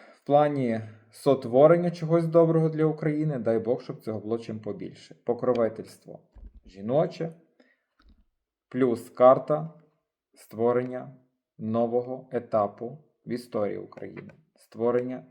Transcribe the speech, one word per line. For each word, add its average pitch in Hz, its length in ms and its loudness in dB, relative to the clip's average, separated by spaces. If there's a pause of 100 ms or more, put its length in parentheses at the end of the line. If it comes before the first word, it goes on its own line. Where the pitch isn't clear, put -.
(160)
в - 100 -20
плані 139 560 2 (300)
сотворення 147 800 4
чогось 165 360 0
доброго 160 420 4
для 156 160 0
України, 151 540 -2
дай 113 200 0
Бог, 110 220 -2
щоб - 200 -14
цього 110 180 -8
було 107 180 -6
чим 110 220 -12
побільше. 92 640 -14
Покровительство 117 960 -4 (460)
жіноче, 151 680 -4 (1400)
плюс 123 400 0
карта 139 640 4 (600)
створення 123 840 -4 (400)
нового 120 760 -2
етапу 117 640 -4 (280)
в 110 60 -10
історії 104 460 -4
України. 98 560 -16 (360)
Створення 123 600 -2